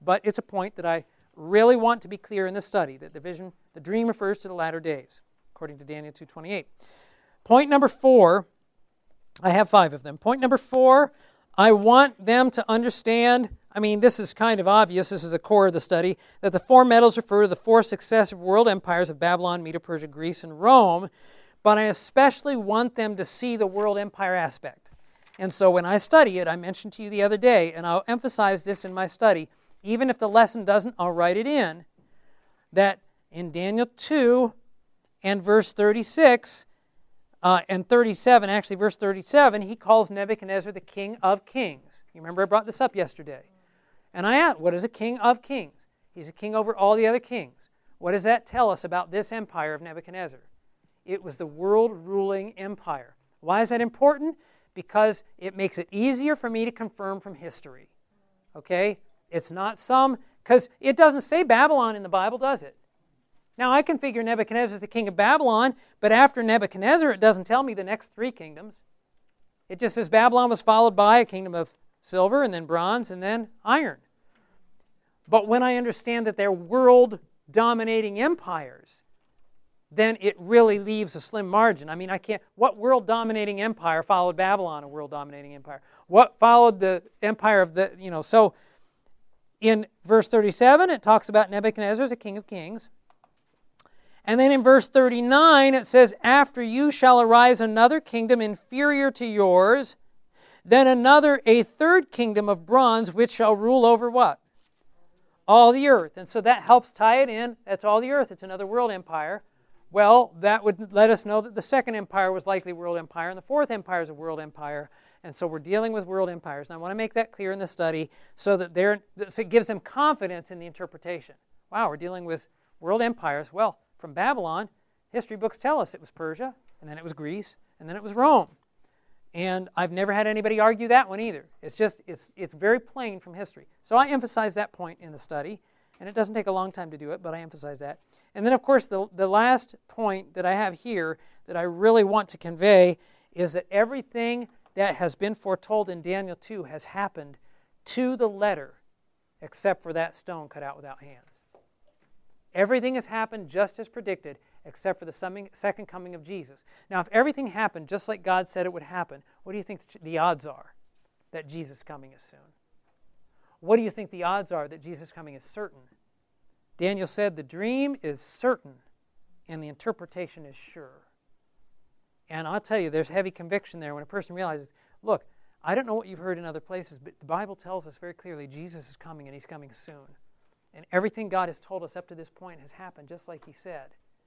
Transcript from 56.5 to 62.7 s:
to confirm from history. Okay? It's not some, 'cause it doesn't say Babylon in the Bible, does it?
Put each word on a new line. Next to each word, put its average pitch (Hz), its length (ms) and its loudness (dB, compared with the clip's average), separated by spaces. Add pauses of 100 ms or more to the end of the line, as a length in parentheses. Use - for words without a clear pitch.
to 233 80 -8
confirm 196 480 -12
from 196 140 -20
history. 139 560 -20 (640)
Okay? 180 420 -4 (300)
It's 165 220 -8
not 196 280 -8
some, 262 400 0 (240)
'cause 247 260 4 (120)
it 269 160 0
doesn't 294 240 6
say 330 220 -2
Babylon 254 520 2
in 208 80 -12
the 185 60 -12
Bible, 196 300 -2
does 262 240 -4
it? 139 140 -20 (800)